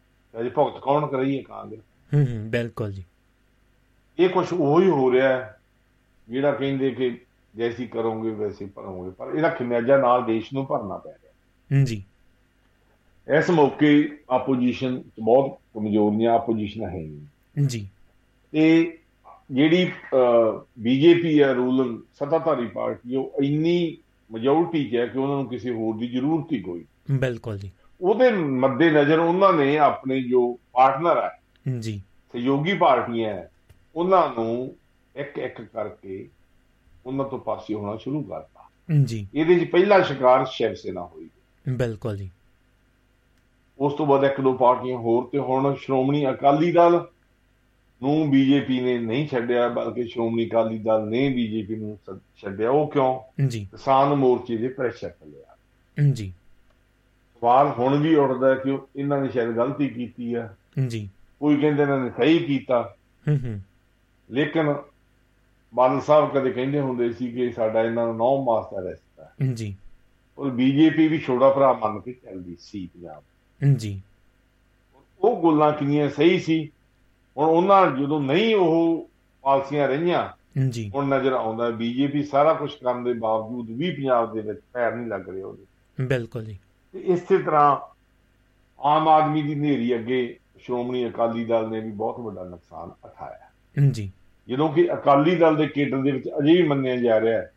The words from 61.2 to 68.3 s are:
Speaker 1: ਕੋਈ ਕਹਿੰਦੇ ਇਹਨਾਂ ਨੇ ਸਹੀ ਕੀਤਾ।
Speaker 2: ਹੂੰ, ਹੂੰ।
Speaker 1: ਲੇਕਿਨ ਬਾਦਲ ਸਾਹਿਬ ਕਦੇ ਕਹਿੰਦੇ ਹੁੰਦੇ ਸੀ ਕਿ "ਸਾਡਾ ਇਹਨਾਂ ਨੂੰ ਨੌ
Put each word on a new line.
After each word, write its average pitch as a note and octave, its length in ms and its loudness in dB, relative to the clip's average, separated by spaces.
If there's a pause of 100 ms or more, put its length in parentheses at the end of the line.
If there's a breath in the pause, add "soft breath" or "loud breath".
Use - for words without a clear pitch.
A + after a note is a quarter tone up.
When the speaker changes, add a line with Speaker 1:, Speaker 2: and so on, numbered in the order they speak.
Speaker 1:
ਕੋਈ D3 180 2
ਕਹਿੰਦੇ D3 240 2
ਇਹਨਾਂ C#3 180 0
ਨੇ B2 100 -4
ਸਹੀ C#3+ 300 2
ਕੀਤਾ। C3 560 -2 (340)
Speaker 2:
ਹੂੰ, D3 140 0
ਹੂੰ। G#2+ 180 -8 (720)
Speaker 1:
ਲੇਕਿਨ D3 440 0 (1000)
ਬਾਦਲ B2+ 260 2
ਸਾਹਿਬ D3 320 4
ਕਦੇ C3 180 2
ਕਹਿੰਦੇ C3+ 280 -2
ਹੁੰਦੇ A#2+ 340 -2
ਸੀ A#2+ 180 -8
ਕਿ A#2+ 200 -2
"ਸਾਡਾ A2 300 0
ਇਹਨਾਂ A#2 240 0
ਨੂੰ A2+ 120 -4
ਨੌ C3+ 260 0